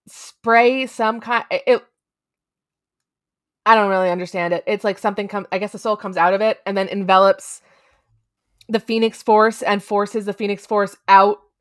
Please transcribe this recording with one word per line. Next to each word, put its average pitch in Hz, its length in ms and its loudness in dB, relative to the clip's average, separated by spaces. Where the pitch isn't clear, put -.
spray 240 800 0
some 226 320 -4
kind, 233 320 -6
it, 185 160 -6
it, - 160 2
I 220 80 6
don't 202 140 2
really 185 220 0
understand 175 420 -4
it. 170 140 -4
It's 208 160 -4
like 202 160 -4
something 208 280 -4
come-, 202 240 -10
I 190 60 -4
guess 202 140 -6
the 196 80 -16
soul 214 180 -4
comes 190 200 -10
out 175 180 2
of 202 60 -2
it 220 260 -2
and 196 100 -4
then 190 100 -4
envelops 190 760 0
the 220 100 -2
Phoenix 226 440 -4
Force 220 400 2
and 202 200 -2
forces 202 420 -4
the 202 80 -6
Phoenix 202 340 -8
Force 202 280 -2
out 196 320 6